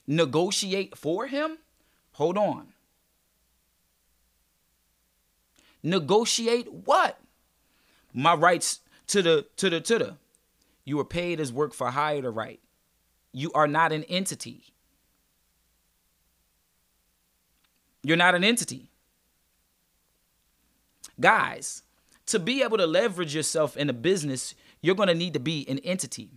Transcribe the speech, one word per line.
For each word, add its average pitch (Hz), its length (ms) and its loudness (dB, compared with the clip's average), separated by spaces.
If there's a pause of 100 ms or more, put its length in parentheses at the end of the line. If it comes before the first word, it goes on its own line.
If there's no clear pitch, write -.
negotiate 180 920 0
for 196 300 -4
him? 311 300 -6 (540)
Hold 170 240 0
on. 202 360 -2 (3000)
Negotiate 220 880 0
what? 277 480 2 (920)
My 151 220 4
rights 170 460 2 (280)
to 202 140 2
the, 160 240 4 (100)
to 190 140 0
the, 165 120 -2
to 226 160 2
the. 170 180 -4 (680)
You 139 120 -4
were 143 80 -2
paid 175 340 -4
as 139 140 -4
work 139 200 -2
for 120 200 -4
hire 147 300 -2
to 123 80 -4
write. 110 280 -8 (760)
You 139 200 -6
are 151 160 4
not 156 240 2
an 156 120 -4
entity. 180 600 -8 (3500)
You're 156 140 2
not 175 180 6
an 175 80 2
entity. 208 480 -2 (2250)
Guys, 180 600 2 (440)
to 214 140 0
be 247 240 0
able 220 140 0
to 180 80 4
leverage 175 480 0
yourself 156 420 -2
in 147 120 0
a 131 40 0
business, 147 640 -2 (240)
you're 185 160 2
gonna 185 180 2
need 170 200 -4
to 139 60 -2
be 147 280 -6
an 135 120 -4
entity. 151 560 -8